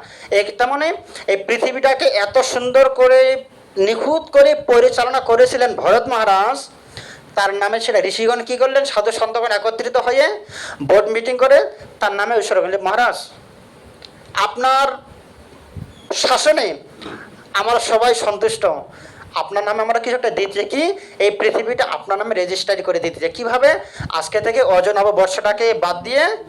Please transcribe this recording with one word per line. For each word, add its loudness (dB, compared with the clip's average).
এই 2
তেমনি -2
এই 2
পৃথিবীটাকে 0
এত 0
সুন্দর 4
করে 4
নিখুঁত 0
করে 6
পরিচালনা 2
করেছিলেন 2
ভরত 2
মহারাজ। 0
তার 0
নামে -2
সেটা 0
ঋষিগণ 0
কী -6
করলেন, 2
সাধু -2
সন্তগণ -4
একত্রিত -2
হয়ে 0
বোর্ড 4
মিটিং -2
করে 4
তার 0
নামে -2
উৎসর্গ 0
করলেন, -4
"মহারাজ, -2
আপনার 2
শাসনে 0
আমরা 0
সবাই 2
সন্তুষ্ট, -2
আপনার -4
নামে -2
আমরা 0
কিছু -4
একটা -2
দিতে -4
চাই, -4
কি -2
এই 2
পৃথিবীটা -2
আপনার -4
নামে -4
রেজিস্ট্রি -4
করে -2
দিতে -8
চাই।" -4
কীভাবে? 0
আজকে -4
থেকে -2
অজনব 2
বর্ষটাকে 0
বাদ -4
দিয়ে 0